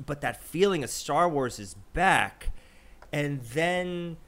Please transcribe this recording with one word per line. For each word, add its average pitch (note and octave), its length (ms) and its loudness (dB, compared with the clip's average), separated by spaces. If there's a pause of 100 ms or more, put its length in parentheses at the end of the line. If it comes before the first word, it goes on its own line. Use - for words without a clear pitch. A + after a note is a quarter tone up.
but C#3+ 160 -6
that B2 200 -4
feeling F3+ 420 2
of A2+ 60 -4
Star D#3+ 400 2
Wars C3 300 0
is G2+ 160 -12 (180)
back. D#3 580 2 (600)
And D3 280 -2
then E3+ 760 -2 (100)